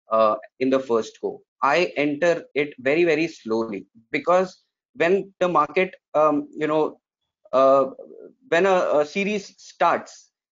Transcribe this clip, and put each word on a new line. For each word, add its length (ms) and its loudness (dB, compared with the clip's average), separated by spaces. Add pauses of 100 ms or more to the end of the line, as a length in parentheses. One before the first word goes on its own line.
(100)
uh, 240 4 (240)
in 120 0
the 100 2
first 400 -4
go. 200 -8 (220)
I 340 0
enter 480 -2 (100)
it 260 -4
very, 240 2
very 240 0
slowly, 580 -6 (240)
because 500 -2 (360)
when 420 0
the 80 0
market, 480 0 (200)
um, 360 2
you 160 -6
know, 320 -2 (540)
uh, 380 4 (580)
when 180 2
a, 280 2
a 100 2
series 520 -6
starts, 760 -4 (200)